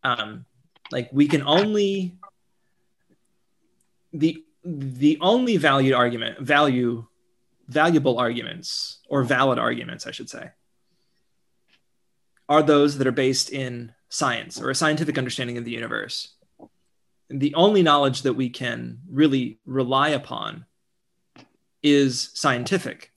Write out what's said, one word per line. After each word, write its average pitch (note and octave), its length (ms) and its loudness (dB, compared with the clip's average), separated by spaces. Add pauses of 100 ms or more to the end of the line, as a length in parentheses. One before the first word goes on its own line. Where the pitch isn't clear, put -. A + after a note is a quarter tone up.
um, A#2 420 -4 (460)
like, B2 220 -6
we D3 140 4
can C#3+ 160 2
only, G3 720 2 (1900)
the, D#3+ 320 -2 (220)
the C#3+ 560 0
only A#3 340 2
valued C#3 380 4
argument, A#2+ 460 -2
value, B2+ 680 2 (640)
valuable C#3+ 500 2
arguments, - 880 -6
or C#3 160 0
valid B2+ 360 2
arguments, A#2+ 460 -4
I A#2+ 60 -10
should - 180 -14
say, - 200 -16 (2000)
are D3+ 140 6
those C#3+ 340 4
that C3+ 100 0
are C3 60 2
based C3 360 0
in B2 440 -10 (160)
science A#2+ 520 -4
or C3 80 -4
a C3+ 60 -2
scientific D3+ 420 0
understanding B2 400 -6
of A#2+ 60 -8
the A#2 80 -10
universe. A#2 600 -8 (960)
The C#3 260 -2
only F#3+ 280 6
knowledge C#3+ 380 4
that C3 140 0
we C3 140 -2
can A#2+ 500 -8 (100)
really C3+ 560 2
rely C3+ 440 0
upon - 560 -6 (1160)
is C#3 500 2
scientific. C3 840 -4